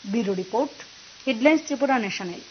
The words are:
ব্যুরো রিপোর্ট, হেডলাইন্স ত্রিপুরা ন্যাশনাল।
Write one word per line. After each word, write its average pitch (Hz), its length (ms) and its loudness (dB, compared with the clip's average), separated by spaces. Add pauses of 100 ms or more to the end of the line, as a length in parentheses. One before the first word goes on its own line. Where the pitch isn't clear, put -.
ব্যুরো 196 300 0
রিপোর্ট, 214 400 -2 (520)
হেডলাইন্স 269 380 4
ত্রিপুরা 269 340 0
ন্যাশনাল। 190 520 -6